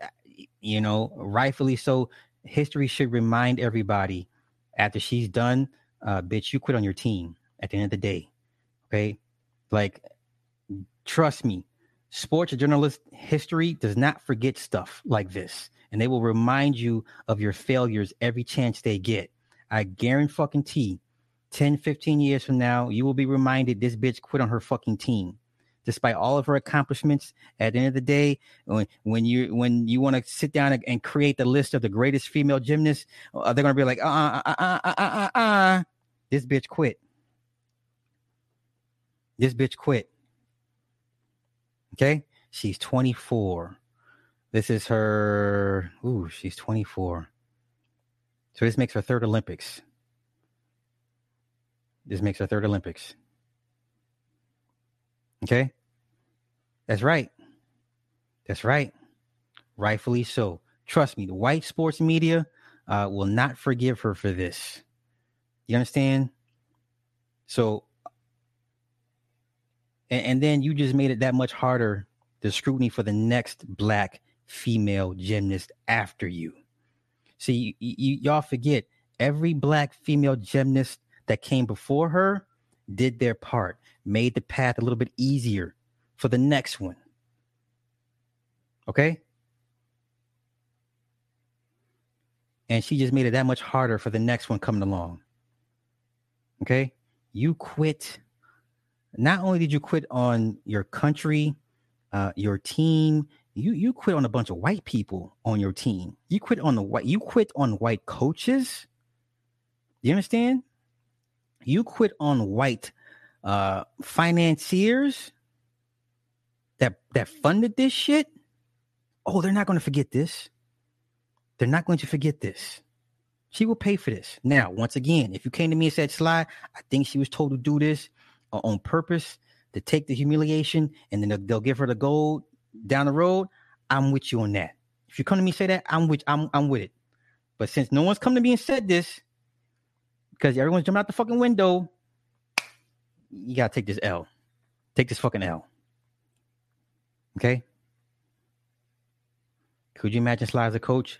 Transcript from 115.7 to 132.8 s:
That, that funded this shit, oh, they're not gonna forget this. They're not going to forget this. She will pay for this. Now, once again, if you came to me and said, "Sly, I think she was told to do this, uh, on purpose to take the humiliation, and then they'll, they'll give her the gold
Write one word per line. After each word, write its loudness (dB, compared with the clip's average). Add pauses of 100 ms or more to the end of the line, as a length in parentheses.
That, 0 (140)
that 0
funded 2
this 2
shit, 2 (1000)
oh, 0
they're 2
not 2
gonna 0
forget -2
this. -4 (1080)
They're 2
not 2
going 2
to -10
forget -2
this. -12 (680)
She 0
will 2
pay 0
for -6
this. -10
Now, 4
once -2
again, 2
if -10
you -6
came 0
to 2
me 4
and -2
said, 0
"Sly, 0 (300)
I -20 (100)
think 2
she -6
was 0
told -2
to -2
do 0
this, 0 (440)
uh, -6
on 0
purpose -4 (360)
to -8
take -2
the -2
humiliation, 2 (200)
and -2
then 0
they'll, 0
they'll -2
give 0
her 0
the -2
gold 0 (440)